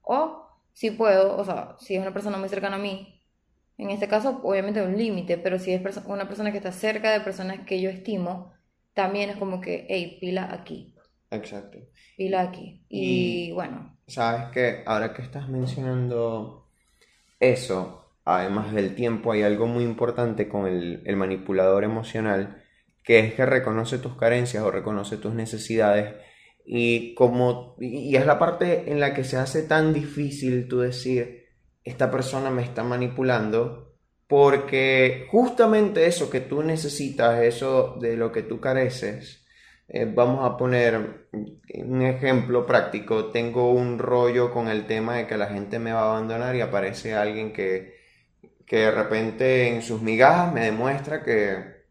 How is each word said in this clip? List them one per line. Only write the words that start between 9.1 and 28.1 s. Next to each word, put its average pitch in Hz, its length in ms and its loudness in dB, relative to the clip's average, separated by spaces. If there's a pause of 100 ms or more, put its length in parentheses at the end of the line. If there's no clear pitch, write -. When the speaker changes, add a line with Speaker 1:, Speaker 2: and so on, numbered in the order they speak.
Speaker 1:
es 202 80 -8
como 190 240 -6
que, 175 280 -8
hey, 180 300 -6
pila 185 320 -4
aquí. 170 440 -14 (340)
Speaker 2:
Exacto. 101 480 -12 (400)
Speaker 1:
Pila 190 240 -2
aquí. - 480 -8
Y, 180 600 -2
Speaker 2:
Y - 40 -10
Speaker 1:
bueno. - 440 -10 (100)
Speaker 2:
sabes 117 440 -2
que 120 340 0
ahora 110 280 -2
que - 80 -12
estás 139 280 -12
mencionando 127 1200 -4 (680)
eso, - 760 0 (100)
además 98 500 0
del 98 220 -2
tiempo, 117 360 -2
hay 107 120 2
algo 107 240 2
muy 120 160 0
importante 117 640 -2
con 101 200 -2
el, 87 380 -4
el 101 100 -2
manipulador 95 680 2
emocional, 110 800 -2 (400)
que 113 160 8
es 110 140 2
que 131 120 2
reconoce 123 520 0
tus 123 180 -10
carencias 120 480 2
o 101 60 2
reconoce 104 480 -4
tus 107 160 -6
necesidades, 110 840 2 (480)
y 117 520 0
como, 123 640 2
y, 127 320 -8